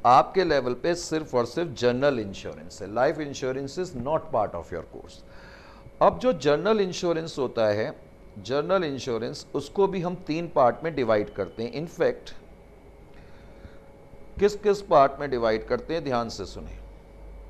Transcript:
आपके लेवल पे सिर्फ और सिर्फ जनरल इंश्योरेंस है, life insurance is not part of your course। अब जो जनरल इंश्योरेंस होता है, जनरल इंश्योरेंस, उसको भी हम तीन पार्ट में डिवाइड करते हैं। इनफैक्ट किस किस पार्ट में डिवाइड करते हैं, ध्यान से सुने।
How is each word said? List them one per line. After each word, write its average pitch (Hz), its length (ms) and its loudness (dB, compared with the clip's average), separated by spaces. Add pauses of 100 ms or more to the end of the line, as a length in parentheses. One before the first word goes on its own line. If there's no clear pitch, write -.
आपके 151 380 6
लेवल 135 300 2
पे 170 220 0
सिर्फ 156 400 -4
और 120 100 4
सिर्फ 165 320 -4
जनरल 123 420 4
इंश्योरेंस 92 640 -10
है, 95 80 -8
life 131 300 2
insurance 135 600 -6
is 180 180 -8
not 147 340 -4
part 104 240 0
of 85 160 -10
your 80 220 -8
course। - 260 -18 (840)
अब 185 180 6
जो 247 140 4
जनरल 160 480 2
इंश्योरेंस 165 580 -2
होता 120 280 2
है, 110 280 0 (440)
जनरल 147 440 0
इंश्योरेंस, 131 640 -4 (100)
उसको 175 320 0
भी 180 140 -4
हम 175 140 -2 (120)
तीन 165 280 -4
पार्ट 120 280 4
में 160 120 -4
डिवाइड 110 380 2
करते 101 300 -6
हैं। 120 80 -8
इनफैक्ट 147 600 -4 (2000)
किस 202 160 4
किस 202 260 0
पार्ट 139 380 6
में 143 100 -4
डिवाइड 113 380 0
करते 123 260 -2
हैं, 165 100 -4
ध्यान 120 260 -2
से 98 160 -8
सुने। 82 320 -12 (720)